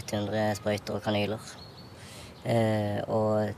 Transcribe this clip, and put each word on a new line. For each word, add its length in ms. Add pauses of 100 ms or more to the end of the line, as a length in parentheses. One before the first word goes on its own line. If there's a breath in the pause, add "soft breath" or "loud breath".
(120)
hundre 420
sprøyter 400
og 80
kanyler. 380 (1040 loud breath)
Eh, 640
og 500